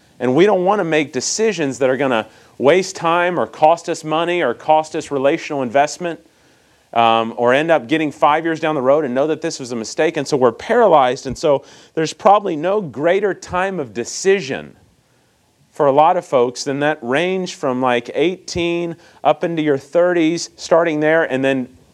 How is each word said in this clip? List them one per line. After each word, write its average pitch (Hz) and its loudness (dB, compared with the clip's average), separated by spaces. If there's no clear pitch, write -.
And 127 0
we 165 4
don't 190 2
want 202 0
to 185 -2
make 160 -2
decisions 156 -4
that 131 2
are 131 0
gonna 123 0
waste 170 2
time 175 0
or 113 0
cost 160 2
us 160 -6
money 170 -2
or 123 0
cost 156 0
us 151 -6
relational 143 -2
investment, 151 -2
um, 113 2
or 120 2
end 156 0
up 143 2
getting 156 -2
five 160 0
years 165 -2
down 156 -2
the 143 -2
road 139 2
and 123 -4
know 135 0
that 156 -4
this 160 -8
was 123 -10
a 123 -6
mistake. 160 -4
And 143 -4
so 147 -2
we're 123 4
paralyzed. 151 2
And 123 -6
so 143 0
there's 160 -4
probably 196 4
no 185 -2
greater 175 -2
time 185 -4
of 127 -8
decision 120 -4
for - -2
a 139 4
lot 160 4
of 170 -4
folks 127 0
than 139 -4
that 151 0
range 180 -2
from, 127 -4
like, 123 0
eighteen 170 -4
up 151 0
into 170 -4
your 147 0
thirties, 170 0
starting 165 2
there, 156 2
and 131 0
then 135 -2